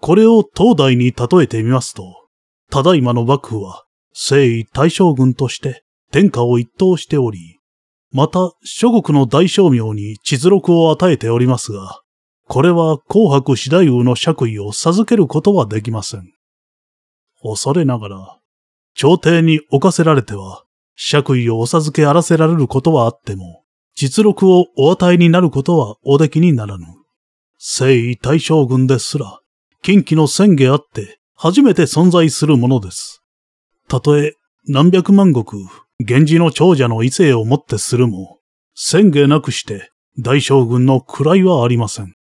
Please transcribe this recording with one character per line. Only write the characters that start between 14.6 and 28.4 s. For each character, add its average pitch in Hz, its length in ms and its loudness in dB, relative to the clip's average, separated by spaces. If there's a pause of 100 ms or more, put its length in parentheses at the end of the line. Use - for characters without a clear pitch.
授 185 340 -2
け 240 100 0
る 185 100 2
こ 151 140 -4
と 202 140 0
は 147 120 0
で 107 140 -6
き 113 100 -8
ま 110 120 -8
せ - 160 -14
ん。 90 120 -20 (1120)
恐 110 300 -6
れ 165 140 0
な 127 120 -2
が 107 100 -14
ら、 95 300 -20 (560)
朝 160 220 2
廷 165 260 0
に 156 180 2 (100)
置 139 100 2
か 190 120 2
せ 165 120 -2
ら 160 100 2
れ 131 80 0
て 107 120 -12
は、 98 300 -16 (300)
爵 143 440 -2
位 117 100 -2
を 113 120 -2
お 117 60 -2
授 151 280 -2
け 151 120 2
あ 143 60 2
ら 170 100 2
せ 170 140 -2
ら 156 120 2
れ 170 60 0
る 143 140 0
こ 135 140 -4
と 165 100 0
は 123 140 2
あ - 40 0
っ - 80 -20
て - 160 -12
も、 90 300 -18 (300)
実 143 300 -2
禄 190 280 4
を 180 140 4 (100)
お 139 140 2
与 180 220 2
え 175 40 4
に 175 140 4
な 170 100 2
る 165 100 0
こ 139 120 -4
と 170 160 0
は 107 260 -4
お 139 140 2
で 156 100 2
き 156 120 -2
に 170 120 2
な 113 140 -4
ら 98 120 -12
ぬ。 82 80 -18 (720)
征 131 380 0
夷 120 240 -4
大 147 200 0